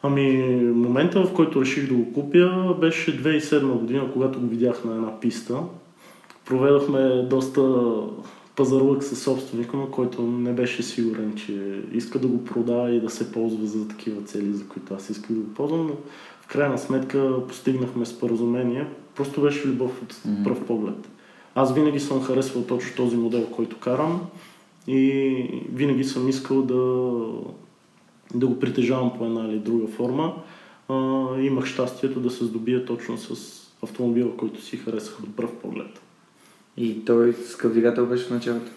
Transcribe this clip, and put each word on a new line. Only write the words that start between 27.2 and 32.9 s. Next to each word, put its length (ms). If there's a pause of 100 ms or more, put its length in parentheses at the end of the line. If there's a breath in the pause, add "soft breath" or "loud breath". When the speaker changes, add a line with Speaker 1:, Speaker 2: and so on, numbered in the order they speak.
Speaker 1:
да 120
го 140
притежавам 580
по 60
една 240
или 100
друга 280
форма. 480 (540 loud breath)
А, 60 (460)
имах 260
щастието 540
да 100
се 140
здобия 400
точно 340